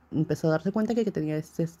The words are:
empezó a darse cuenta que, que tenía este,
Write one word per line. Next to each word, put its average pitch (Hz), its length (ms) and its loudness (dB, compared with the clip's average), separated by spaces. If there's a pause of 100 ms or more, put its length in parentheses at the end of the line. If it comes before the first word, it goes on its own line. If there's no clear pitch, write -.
(100)
empezó 156 380 0
a - 20 6
darse 160 220 2
cuenta 220 240 0
que, 226 80 2
que 196 80 -2
tenía 151 240 -2
este, 160 320 -4 (120)